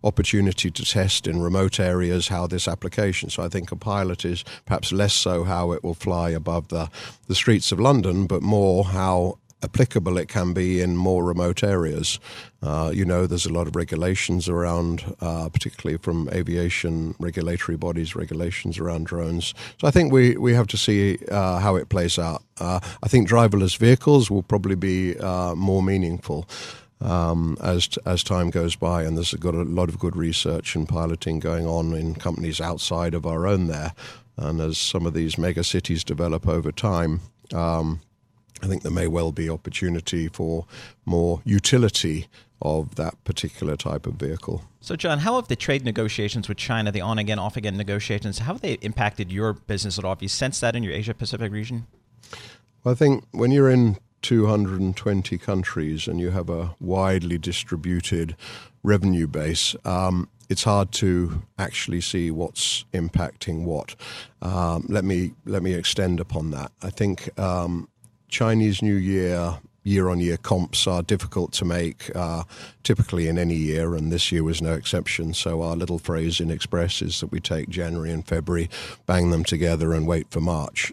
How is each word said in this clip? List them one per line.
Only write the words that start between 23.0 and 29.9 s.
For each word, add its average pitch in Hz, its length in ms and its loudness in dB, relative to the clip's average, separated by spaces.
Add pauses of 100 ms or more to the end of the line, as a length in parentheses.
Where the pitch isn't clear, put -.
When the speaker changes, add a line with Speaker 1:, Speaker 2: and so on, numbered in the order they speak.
Speaker 1:
I 110 60 0
think 110 200 8
driverless 104 500 6
vehicles 123 520 6
will 98 120 2
probably 98 340 0
be, 92 420 0
uh, 90 360 -2
more 95 280 2
meaningful, 85 640 0 (540)
um, 82 600 0
as 90 280 0
t-, - 160 -6
as 90 180 0
time 90 280 0
goes 85 260 0
by, 85 280 0
and 80 120 0
there's 85 180 -2
got 82 200 -2
a 85 80 0
lot 87 260 0
of 87 100 -6